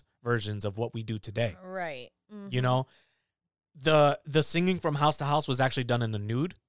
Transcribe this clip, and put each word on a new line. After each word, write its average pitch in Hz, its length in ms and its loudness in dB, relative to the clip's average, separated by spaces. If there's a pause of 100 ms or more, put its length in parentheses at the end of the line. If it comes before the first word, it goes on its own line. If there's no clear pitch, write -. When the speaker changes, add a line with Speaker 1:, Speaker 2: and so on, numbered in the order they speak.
(240)
Speaker 1:
versions 107 420 -2
of 101 120 -2
what 117 160 -4
we 113 100 -6
do 110 160 -4
today. 113 420 -4
Speaker 2:
Right. 160 480 -10 (200)
Speaker 1:
You 208 80 -16
Speaker 2:
Mm-hmm. 127 240 -4
Speaker 1:
know, 127 260 2 (960)
the, 147 440 6
the 151 180 2
singing 180 360 0
from 151 160 -2
house 147 220 2
to 147 80 -4
house 143 220 0
was 127 120 0
actually 131 260 0
done 120 160 0
in 113 100 -2
the 107 80 -4
nude. 120 360 -4 (140)